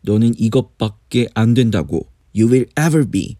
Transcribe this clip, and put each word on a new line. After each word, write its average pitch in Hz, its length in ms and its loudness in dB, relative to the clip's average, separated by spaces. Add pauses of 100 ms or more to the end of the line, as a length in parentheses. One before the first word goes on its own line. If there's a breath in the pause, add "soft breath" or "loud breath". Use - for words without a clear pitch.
너는 113 360 0
이것밖에 113 960 -2
안 113 200 2
된다고. 107 560 -2 (260)
You 110 140 2
will 127 160 2 (120)
ever 151 300 0
be. - 320 -6